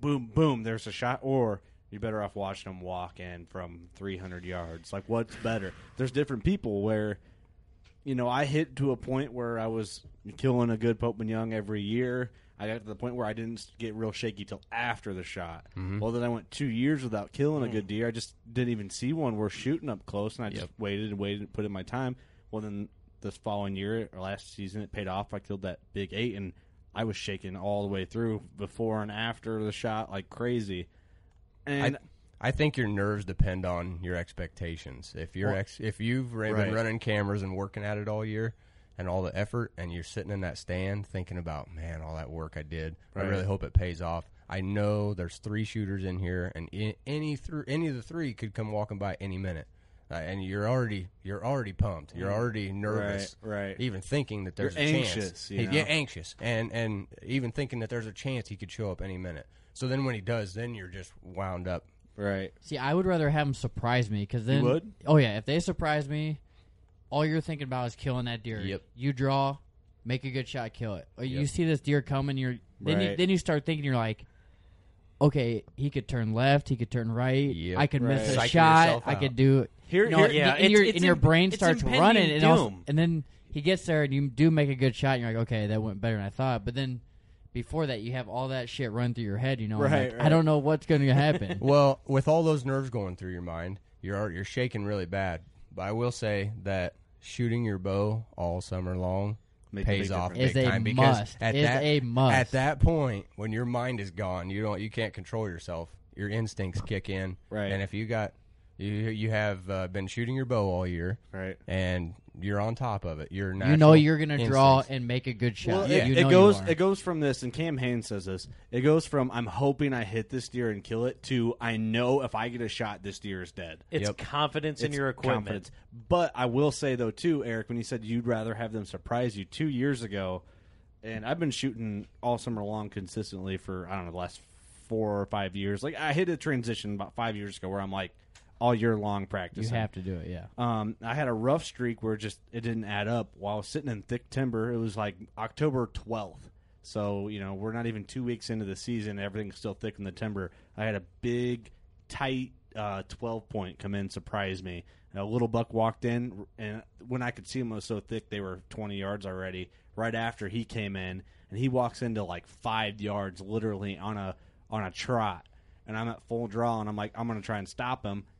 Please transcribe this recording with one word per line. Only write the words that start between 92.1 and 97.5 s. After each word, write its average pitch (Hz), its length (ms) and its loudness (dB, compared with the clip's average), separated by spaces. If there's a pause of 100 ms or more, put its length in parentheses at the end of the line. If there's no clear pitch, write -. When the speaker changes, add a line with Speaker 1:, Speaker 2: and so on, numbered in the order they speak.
Speaker 2:
all 160 160 8
those 151 220 4
nerves 135 260 0
going 98 260 -4
through 92 160 -8
your 87 100 -6
mind, 87 360 -6 (220)
you're 98 160 -4
al-, 104 140 -2
you're 87 140 -6
shaking 117 400 -2
really 101 220 -2
bad. 90 360 -2 (320)
But 92 80 -8
I 98 100 -2
will 120 200 0
say 104 400 -2 (120)
that 95 300 -2 (260)
shooting 120 440 -2